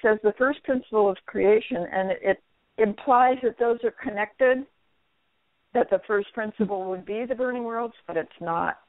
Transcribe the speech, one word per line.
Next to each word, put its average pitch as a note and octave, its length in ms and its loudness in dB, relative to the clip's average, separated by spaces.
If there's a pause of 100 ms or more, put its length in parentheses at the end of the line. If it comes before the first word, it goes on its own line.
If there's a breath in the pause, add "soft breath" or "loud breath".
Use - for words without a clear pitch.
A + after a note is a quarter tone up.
says G#3+ 180 4
the G#3 160 2
first C4+ 260 0
principle A3 460 0
of F#3+ 160 -2
creation, G3+ 640 2
and F#3+ 200 -2
it, - 100 -4
it G3 220 0 (340)
implies B3 640 2
that A#3 160 -2
those A#3+ 260 0
are A3+ 60 0 (140)
connected, B3 560 0 (1120)
that - 160 2
the F#3+ 160 2
first G3+ 300 -2
principle G3+ 560 -4
would F#3 120 -8
be A3 220 -6
the B3+ 100 -4
burning B3 280 -4
worlds, A3+ 320 -6 (100)
but E3+ 100 -8
it's D#3+ 140 -4 (100)
not. E3+ 500 -4